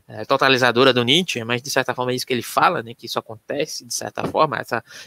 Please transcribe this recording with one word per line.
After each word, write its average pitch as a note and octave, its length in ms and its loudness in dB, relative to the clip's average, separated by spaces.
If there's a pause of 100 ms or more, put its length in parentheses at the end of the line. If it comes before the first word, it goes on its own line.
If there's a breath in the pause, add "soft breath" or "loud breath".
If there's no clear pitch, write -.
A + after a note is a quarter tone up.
é, G#2+ 180 -10
totalizadora C3 680 4
do B2 120 2
Nietzsche, C3 400 2
mas A#2+ 180 -2
de C#3+ 80 -10
certa B2+ 240 0
forma B2+ 180 -2
é B2+ 40 -2
isso B2 100 -6
que - 80 -4
ele A#2 80 0
fala, D3+ 400 2
né, A2+ 140 -12
que - 100 -18
isso - 140 -8
acontece, B2+ 640 -8
de A#2+ 80 -12
certa A2 340 -6
forma, C3+ 300 0
essa, - 260 -6 (240 loud breath)